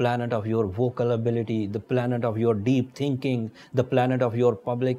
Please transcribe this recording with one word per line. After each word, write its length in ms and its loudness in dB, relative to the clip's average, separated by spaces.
planet 320 0
of 120 -2
your 200 0
vocal 560 0
ability, 540 -2
the 60 -6
planet 300 0
of 160 0
your 160 2
deep 300 2
thinking, 480 -2
the 80 4
planet 280 2
of 140 0
your 200 4
public 300 -2